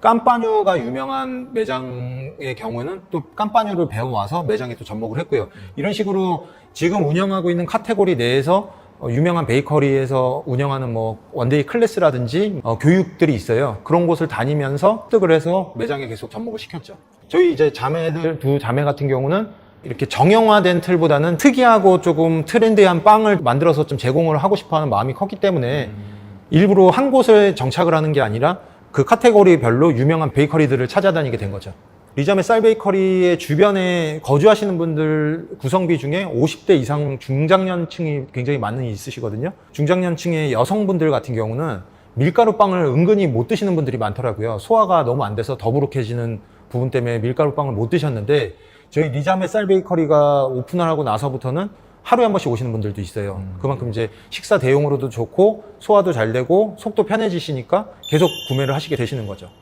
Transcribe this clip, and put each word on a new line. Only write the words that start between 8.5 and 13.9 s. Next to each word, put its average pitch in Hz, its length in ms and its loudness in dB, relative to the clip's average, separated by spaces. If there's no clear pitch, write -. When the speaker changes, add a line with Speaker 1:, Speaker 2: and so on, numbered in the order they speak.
Speaker 1:
어, - 120 -8
유명한 160 360 0
베이커리에서 135 1000 0
운영하는 135 480 -4
뭐 113 280 -6
원데이 139 340 0
클래스라든지, 175 960 0
어, 113 140 -2
교육들이 175 540 2
있어요. 117 520 -2
그런 170 240 2